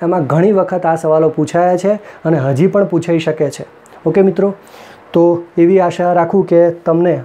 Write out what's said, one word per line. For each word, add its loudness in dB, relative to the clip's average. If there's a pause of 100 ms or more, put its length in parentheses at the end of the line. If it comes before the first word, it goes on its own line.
એમાં -2
ઘણી 2
વખત -2
આ 0
સવાલો 0
પૂછાયા 0
છે -2
અને -4
હજી 0
પણ 0
પૂછાઈ -2
શકે -2
છે. -12 (400)
ઓકે 2
મિત્રો, 0 (600)
તો 2 (140)
એવી 4
આશા -2
રાખું 0
કે 4
તમને -2